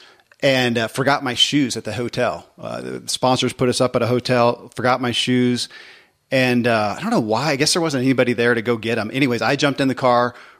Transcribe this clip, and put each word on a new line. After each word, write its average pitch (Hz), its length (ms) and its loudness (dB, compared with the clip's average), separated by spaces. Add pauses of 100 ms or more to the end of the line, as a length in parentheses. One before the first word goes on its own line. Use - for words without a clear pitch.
(420)
and, 127 360 2
uh, 113 100 0
forgot 139 360 -2
my 127 120 -2
shoes 131 420 2
at 110 60 -8
the 107 100 -6
hotel. 117 540 -4 (100)
Uh, 58 240 -10
the 64 260 -10
sponsors 127 460 0
put 123 160 0
us 117 100 -2
up 127 160 0
at 117 60 0
a 110 60 0
hotel, 120 680 0
forgot 123 260 0
my 123 100 -2
shoes. 123 580 0 (640)
And, 127 340 2
uh, 107 320 2
I - 40 -12
don't 214 100 -4
know 220 80 2
why. 113 320 0
I 139 60 0
guess 151 160 0
there 180 80 0
wasn't 139 220 -2
anybody 127 300 2
there 120 200 2
to 113 80 0
go 117 160 -2
get 113 200 -4
'em. 107 160 -4
Anyways, 123 280 0
I 120 140 0
jumped 139 260 0
in 135 60 0
the 127 80 -2
car, 123 380 2 (260)